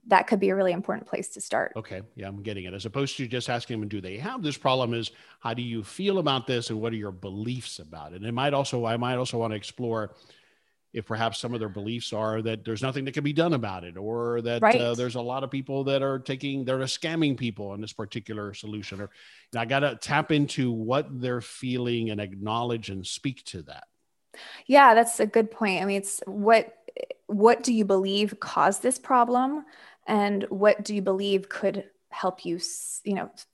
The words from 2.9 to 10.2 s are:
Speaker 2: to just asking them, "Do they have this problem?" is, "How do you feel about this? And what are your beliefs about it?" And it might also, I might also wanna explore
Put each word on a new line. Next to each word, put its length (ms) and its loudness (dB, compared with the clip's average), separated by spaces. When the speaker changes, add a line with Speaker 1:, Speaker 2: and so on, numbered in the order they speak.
Speaker 2:
to 100 -4
just 200 -4
asking 300 -4
them, 100 -6
"Do 120 -6
they 180 -12
have 240 -8
this 140 -4
problem?" 380 2
is, 180 -4
"How 160 -6
do 80 -6
you 220 -6
feel 340 -2
about 300 0
this? 220 -2
And 100 -2
what 120 -2
are 40 -4
your 160 -6
beliefs 680 -8
about 340 -16
it?" 40 -14
And 100 -8
it 60 -4
might 200 0
also, 320 0
I 120 0
might 200 0
also 220 -2
wanna 160 0
explore 600 -6